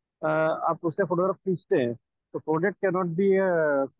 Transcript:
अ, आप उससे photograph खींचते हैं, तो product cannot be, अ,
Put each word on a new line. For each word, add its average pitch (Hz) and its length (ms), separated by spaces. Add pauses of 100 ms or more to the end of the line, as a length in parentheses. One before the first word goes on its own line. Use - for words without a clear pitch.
(240)
अ, 156 40 (420)
आप 165 140
उससे 175 200
photograph 180 320
खींचते 185 420
हैं, 120 180 (380)
तो 156 60
product 160 360 (100)
cannot 180 300
be, 196 240
अ, 160 460 (140)